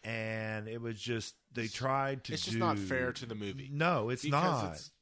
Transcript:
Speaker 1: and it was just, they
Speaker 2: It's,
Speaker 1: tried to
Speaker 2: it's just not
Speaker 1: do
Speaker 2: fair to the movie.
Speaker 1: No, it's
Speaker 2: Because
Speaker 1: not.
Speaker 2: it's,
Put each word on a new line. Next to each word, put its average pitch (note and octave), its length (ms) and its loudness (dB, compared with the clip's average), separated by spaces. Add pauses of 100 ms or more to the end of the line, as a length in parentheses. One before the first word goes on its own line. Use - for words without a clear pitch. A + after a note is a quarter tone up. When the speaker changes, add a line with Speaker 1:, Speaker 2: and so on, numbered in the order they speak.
Speaker 1:
and A2 640 -2
it A#2 140 -6
was A2+ 180 -4
just, A#2 360 -2 (180)
they A#2+ 80 0
Speaker 2:
It's, A2+ 100 -2
Speaker 1:
tried C3+ 520 0
to A2+ 100 -6
Speaker 2:
it's F#2 100 -2
just A2+ 140 0
not E3+ 180 4
Speaker 1:
do G2+ 60 0
Speaker 2:
fair B2+ 300 0
to - 120 -10
the A#2 120 -6
movie. C3+ 360 -6
Speaker 1:
No, C#3+ 380 4
it's B2+ 140 -2
Speaker 2:
Because D3 400 4
Speaker 1:
not. F2 80 -2
Speaker 2:
it's, - 180 -10 (120)